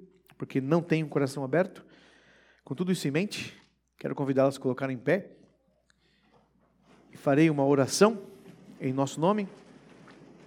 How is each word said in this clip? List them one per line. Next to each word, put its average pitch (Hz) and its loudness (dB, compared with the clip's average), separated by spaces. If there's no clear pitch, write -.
porque 135 -4
não 156 2
tem 160 0
um 143 -8
coração 139 -2
aberto? 156 -2
Com 135 -8
tudo 185 -2
isso 170 -2
em - 0
mente, 160 -4
quero 139 -6
convidá-los 135 2
a 135 -12
se - -16
colocar 131 -2
em 127 -6
pé 165 -2
e - -20
farei 151 4
uma 143 0
oração 143 4
em 131 -4
nosso 135 -4
nome, 196 0